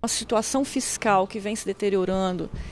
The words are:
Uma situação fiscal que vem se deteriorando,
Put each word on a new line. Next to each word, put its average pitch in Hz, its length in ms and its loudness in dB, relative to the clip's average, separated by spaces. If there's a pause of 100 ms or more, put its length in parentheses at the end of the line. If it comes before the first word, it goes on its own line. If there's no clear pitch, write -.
Uma 226 80 -2
situação 226 560 0
fiscal 208 600 2
que 208 140 -10
vem 208 160 -4
se - 100 -8
deteriorando, 190 840 0 (220)